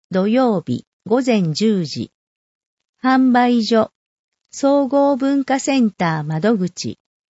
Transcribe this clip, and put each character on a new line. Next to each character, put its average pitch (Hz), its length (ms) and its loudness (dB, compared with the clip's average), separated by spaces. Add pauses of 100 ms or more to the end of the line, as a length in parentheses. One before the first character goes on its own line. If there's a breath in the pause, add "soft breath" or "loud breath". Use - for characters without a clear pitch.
土 190 180 -2
曜 226 340 2
日、 - 260 -6 (180)
午 226 180 0
前 208 300 0
十 196 320 0
時。 123 260 -10 (880)
販 262 320 2
売 247 320 2
所、 220 280 0 (580)
総 277 380 0
合 277 300 2
文 277 260 0
化 269 160 -2
セ 277 200 0
ン 220 120 2
タ 160 300 -4
ー - 20 -8
窓 160 340 0
口、 175 400 -6 (340)